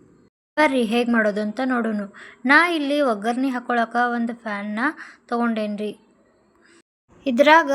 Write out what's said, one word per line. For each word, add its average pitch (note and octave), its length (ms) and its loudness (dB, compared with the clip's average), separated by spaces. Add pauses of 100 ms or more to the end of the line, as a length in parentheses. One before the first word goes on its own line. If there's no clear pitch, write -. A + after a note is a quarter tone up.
(580)
ಬರ್ರಿ C4+ 240 2
ಹೇಗ್ A#3 280 0
ಮಾಡೋದು G#3+ 300 2
ಅಂತ G#3 240 -4
ನೋಡೋಣ. A3+ 360 -2 (440)
ನಾ D4+ 240 4
ಇಲ್ಲಿ D4 320 -2
ಒಗ್ಗರಣೆ A#3+ 480 -2
ಹಾಕೊಳಕ A#3+ 480 -4 (180)
ಒಂದು A#3 200 -4
ಫ್ಯಾನ್ನ G#3 440 -8 (500)
ತೊಗೊಂಡೇನ್ರಿ. G#3+ 720 -4 (1300)
ಇದ್ರಾಗ C#4+ 480 6